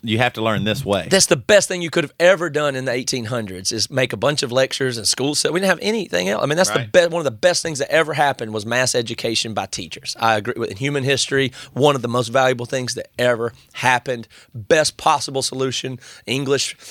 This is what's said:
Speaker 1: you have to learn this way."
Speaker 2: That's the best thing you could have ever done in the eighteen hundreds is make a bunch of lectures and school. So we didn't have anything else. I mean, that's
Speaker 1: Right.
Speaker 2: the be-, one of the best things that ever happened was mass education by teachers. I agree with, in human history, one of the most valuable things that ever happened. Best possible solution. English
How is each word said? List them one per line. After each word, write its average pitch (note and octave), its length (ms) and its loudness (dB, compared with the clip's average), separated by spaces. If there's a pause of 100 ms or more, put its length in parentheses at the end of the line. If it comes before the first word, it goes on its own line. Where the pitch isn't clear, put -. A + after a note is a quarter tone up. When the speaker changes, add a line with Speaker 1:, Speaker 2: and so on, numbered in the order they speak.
Speaker 1:
you A2 160 0
have B2 140 2
to A2+ 100 -6
learn G#2 220 0
this G#2+ 200 -2
way." F#2+ 240 0
Speaker 2:
That's F#3+ 160 4
the F3 100 2
best F#3+ 320 4
thing F3+ 140 -4
you E3 80 -4
could E3 140 0
have - 160 -8
ever F3 320 6
done D3 240 0
in C3 100 -4
the C3 60 0
eighteen B2 340 -4
hundreds G#2 460 -6
is A2 180 -2
make A2+ 240 0
a A2 40 -4
bunch C#3 260 0
of A#2 80 -4
lectures B2+ 480 0
and G2+ 80 -4
school. C#3 260 0
So - 180 0
we F3 100 0
didn't G3 80 2
have E3+ 120 2
anything G3+ 480 -2
else. - 140 -2
I - 20 2
mean, D3+ 120 0
that's F#3 120 4
Speaker 1:
Right. A2 240 -2
Speaker 2:
the F3+ 60 8
be-, E3+ 120 6
one E3+ 100 -2
of - 20 -2
the C3+ 80 -2
best E3+ 320 0
things D#3 160 -6
that - 120 -4
ever D#3 220 2
happened C3+ 400 0
was G#2+ 140 -4
mass B2 260 0
education A2+ 640 -2
by G2 100 -2
teachers. - 540 -10
I A2+ 180 4
agree G#2+ 180 -4
with, A2+ 140 -4
in G2+ 80 -12
human C#3 260 -2
history, C3+ 500 0 (200)
one C#3 220 4
of A#2+ 80 -6
the A#2+ 40 -2
most A#2+ 200 0
valuable B2+ 400 0
things B2+ 260 -6
that - 140 -10 (100)
ever A#2 340 0 (220)
happened. B2 540 0 (260)
Best D3+ 440 0
possible C#3 440 0
solution. C3 560 -4 (300)
English C3+ 500 -2 (140)